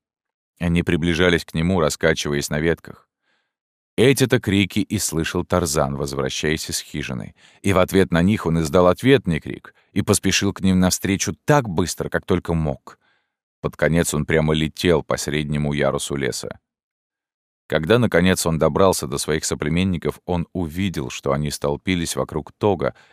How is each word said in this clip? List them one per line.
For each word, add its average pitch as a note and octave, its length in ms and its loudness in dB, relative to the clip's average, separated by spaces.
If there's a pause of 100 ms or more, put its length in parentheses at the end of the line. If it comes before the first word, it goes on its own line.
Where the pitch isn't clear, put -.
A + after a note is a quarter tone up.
(580)
Они E2+ 240 2
приближались E2+ 600 2
к - 100 -20
нему, E2+ 260 0
раскачиваясь D2 720 -2
на D2 80 -4
ветках. - 500 -4 (920)
Эти-то B2+ 400 4
крики G2 400 2
и G#2 220 -2
слышал D#2+ 440 -4
Тарзан, D2+ 520 0
возвращаясь C2+ 720 -4
из - 80 -4
хижины. B1+ 560 -10 (280)
И G2 100 0
в F#2 80 4
ответ F2+ 320 4
на E2 100 4
них G2 240 2
он E2 140 2
издал E2+ 260 4
ответный F2+ 540 2
крик - 340 -14 (180)
и F#2 100 -2
поспешил G2 500 0
к - 80 -10
ним F#2 180 2
навстречу F2+ 560 0 (100)
так D3 240 2
быстро, E2 400 -4
как - 160 -4
только F2 300 0
мог. D#2 460 -4 (600)
Под F2 160 -6
конец D#2+ 380 0
он D2+ 100 -2
прямо D#2 300 2
летел D#2 480 0
по C2 140 -4
среднему D2 560 -4
ярусу C#2+ 420 -2
леса. B1+ 460 -6 (1040)
Когда, D#2+ 320 2
наконец, F#2 480 2
он E2 140 0
добрался D#2+ 480 2
до B1+ 100 -6
своих D#2 260 -4
соплеменников, E2+ 840 -2
он F2 260 -2
увидел, D#2+ 580 -4
что - 220 -4
они D2 180 -2
столпились E2 640 -4
вокруг C#2 380 -6
Тога D#2+ 420 0 (180)